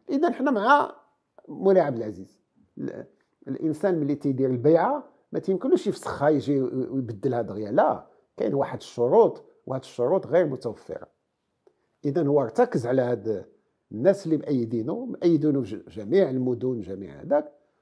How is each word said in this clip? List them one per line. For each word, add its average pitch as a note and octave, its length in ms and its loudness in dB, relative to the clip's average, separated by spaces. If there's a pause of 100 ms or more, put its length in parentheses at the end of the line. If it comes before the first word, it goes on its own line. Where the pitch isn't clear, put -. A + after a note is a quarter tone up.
إذن D4+ 240 0
حنا C4 180 -2
مع B3 440 2 (520)
مولاي F3+ 360 4
عبد C#3 140 -2
العزيز. G#2 420 -10 (380)
ال-، - 280 -10 (420)
الإنسان D#3 520 -2
ملي C#3+ 160 0
تيدير C3+ 340 0
البيعة E3 600 2 (220)
ما - 80 -4
تيمكنلوش G#3 480 0
يفسخها - 420 -2
يجي C#3 320 2
ويبدلها B2 800 -4
دغيا، G#2 300 -6
لا، D#3+ 360 0 (300)
كاين - 160 -2
واحد C3+ 240 -2
الشروط، D#3 680 2 (200)
وهاد C3 160 -6
الشروط C#3 460 -2
غير E3 180 4
متوفرة. - 640 -8 (1000)
إذن D3 220 0
هو C#3+ 140 4
ارتكز C3+ 460 0
على C3 140 2
هاد A2 500 -4 (400)
الناس F#3 340 0
اللي D#3 120 2
مأيدينه، B2+ 680 -2
مأيدينه D3+ 560 2
في G2+ 140 -6
ج-، - 140 -14
جميع C#3 400 2
المدن، B2+ 520 -2
جميع F#2+ 400 -12
هذاك، D4 320 0 (280)